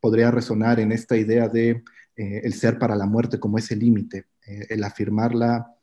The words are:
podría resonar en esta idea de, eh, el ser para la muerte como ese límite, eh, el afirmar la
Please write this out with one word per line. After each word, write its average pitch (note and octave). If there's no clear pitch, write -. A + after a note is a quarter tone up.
podría A#2
resonar A#2
en A2
esta A#2
idea A2+
de, A#2
eh, G#2
el A#2
ser A2+
para A2
la G2
muerte A2
como G#2
ese A2+
límite, G#2
eh, G2+
el G#2+
afirmar G#2+
la A#2